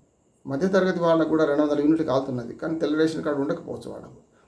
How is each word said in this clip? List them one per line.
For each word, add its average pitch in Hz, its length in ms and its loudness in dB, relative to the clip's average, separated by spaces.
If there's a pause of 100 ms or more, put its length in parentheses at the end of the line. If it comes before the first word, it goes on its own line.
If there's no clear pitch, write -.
(460)
మధ్యతరగతి 180 540 0
వాళ్ళకు 165 280 4
కూడా 156 160 2
రెండు 143 180 2
వందల 147 180 2
యూనిట్లు 156 260 4
కాలుతున్నది, 127 480 -2
కానీ 160 240 -4
తెల్ల 151 180 0
రేషన్ 156 280 0
కార్డు 147 160 -2
ఉండకపోవచ్చు 147 500 -6
వాళ్ళకు. - 280 -16 (300)